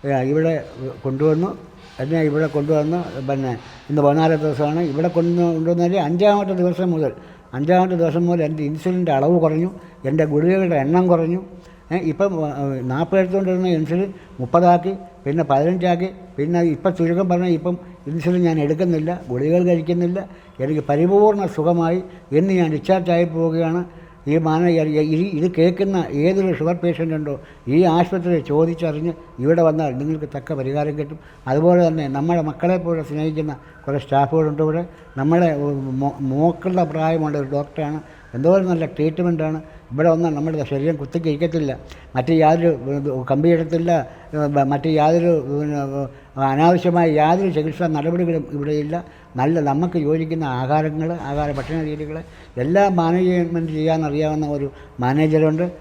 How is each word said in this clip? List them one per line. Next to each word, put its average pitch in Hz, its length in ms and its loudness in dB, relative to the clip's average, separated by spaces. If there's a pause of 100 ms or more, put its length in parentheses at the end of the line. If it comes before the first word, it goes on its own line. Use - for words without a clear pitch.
ഏ, 139 40 -4 (220)
ഇവിടെ 160 220 2 (520)
കൊണ്ടുവന്നു. 156 440 0 (520)
എന്നെ 156 180 -2 (100)
ഇവിടെ 151 240 0
കൊണ്ടുവന്ന് 151 460 0 (280)
പിന്നെ 135 220 -2 (400)
ഇന്ന് 147 160 0
പതിനാലാം 160 380 4
ദിവസമാണ്. 151 380 0 (100)
ഇവിടെ 160 240 0
കൊണ്ടു, 175 260 2 (140)
കൊണ്ടുവന്നാൽ 175 400 0 (120)
അഞ്ചാമത്തെ 196 540 2
ദിവസം 180 320 0
മുതൽ, 156 180 0 (460)
അഞ്ചാമത്തെ 180 440 2
ദിവസം 170 260 0
മുതൽ 170 200 2
എൻ്റെ 156 220 -4
ഇൻസുലിൻ്റെ 170 480 -2
അളവ് 156 260 4
കുറഞ്ഞു, 160 260 2 (400)
എൻ്റെ 151 240 2
ഗുളികകളുടെ 175 520 2
എണ്ണം 180 260 4
കുറഞ്ഞു. 170 300 2 (500)
ഏ, 170 60 -2 (140)
ഇപ്പം, 196 200 0 (140)
ആ, 143 180 -6 (280)
നാൽപത് 165 300 0
എടുത്തുകൊണ്ടിരുന്ന 185 560 0
ഇൻസുലിൻ 170 320 -2 (320)
മുപ്പതാക്കി, 175 520 2 (300)
പിന്നെ 151 280 -2
പതിനഞ്ചാക്കി, 175 580 0 (280)
പിന്നെ 170 220 0 (160)
ഇപ്പം 185 220 -2
ചുരുക്കം 170 340 0
പറഞ്ഞാൽ 180 280 2
ഇപ്പം 180 160 -4 (340)
ഇൻസുലിൻ 170 400 0
ഞാൻ 160 160 0
എടുക്കുന്നില്ല, 160 460 0 (200)
ഗുളികകൾ 156 380 2
കഴിക്കുന്നില്ല. 175 500 0 (460)
എനിക്ക് 151 260 -2
പരിപൂർണ്ണ 202 540 4 (100)
സുഖമായി 170 460 0 (360)
എന്ന് 190 220 2
ഞാൻ 165 160 4
discharge-ായി 175 500 2 (120)
പോവുകയാണ്. 165 440 0 (480)
ഈ 156 80 2 (100)
മാന-, 165 220 4
ഈ, 156 320 2 (160)
ഈ, - 20 0 (200)
ഇത് 180 60 0 (120)
കേൾക്കുന്ന 185 400 2 (260)
ഏതൊരു 190 340 2
ഷുഗർ 165 240 0
പേഷ്യൻ്റ് 165 360 -2
ഉണ്ടോ 147 160 -6 (400)
ഈ 151 40 4 (160)
ആശുപത്രിയിൽ 175 580 0
ചോദിച്ചറിഞ്ഞ് 160 640 0 (300)
ഇവിടെ 170 240 4
വന്നാൽ 151 340 0
നിങ്ങൾക്ക് 151 340 -4
തക്ക 139 240 -8
പരിഹാരം 147 400 -2
കിട്ടും. 151 200 -8 (300)
അതുപോലെ 170 380 4
തന്നെ 160 180 -2 (120)
നമ്മുടെ 165 320 0
മക്കളെപ്പോലെ 170 600 -2
സ്നേഹിക്കുന്ന 151 460 -4 (300)
കുറേ 139 200 -2
സ്റ്റാഫുകളുണ്ട് 151 600 0
ഇവിടെ. 165 160 -2 (360)
നമ്മളെ 165 300 2 (520)
മോ-, 139 160 -4 (140)
മോക്കുള്ള 170 600 0
പ്രായമുള്ള 160 500 -2
ഒരു 135 160 -6
ഡോക്ടറാണ്, 147 420 -6 (380)
എന്തോരം 180 340 2
നല്ല 165 140 0 (100)
ട്രീറ്റ്മെൻറ്റാണ്. 156 640 -2 (340)
ഇവിടെ 160 200 2
വന്നാൽ 165 240 0
നമ്മുടെ 151 340 -2
ശരീരം 147 300 -2
കുത്തിക്കിഴിക്കത്തില്ല, 156 720 -2 (440)
മറ്റ് 127 260 2
യാതൊരു 165 300 6 (260)
ഇത് 143 100 -4 (220)
കമ്പിയിടത്തില്ല, 165 600 2 (840)
മറ്റ് 143 160 -2 (100)
യാതൊരു 170 320 4 (280)
പിന്നെ 147 200 -4 (680)
അനാവശ്യമായ 175 580 2 (140)
യാതൊരു 180 340 2
ചികിത്സാ 156 400 -2
നടപടികളും 165 480 -2 (120)
ഇവിടെയില്ല. 151 400 -4 (440)
നല്ല 156 200 2 (100)
നമുക്ക് 170 360 0
യോജിക്കുന്ന 160 400 -2 (140)
ആഹാരങ്ങൾ, 156 500 -2 (200)
ആഹാര 147 280 -4
ഭക്ഷണ 151 220 -6 (100)
രീതികൾ 151 260 -8 (480)
എല്ലാം 190 380 2
മാനേജ്മെൻറ്റ് 170 760 0
ചെയ്യാനറിയാവുന്ന 156 680 0 (100)
ഒരു 139 120 -4 (360)
മാനേജറുണ്ട് 156 640 2 (160)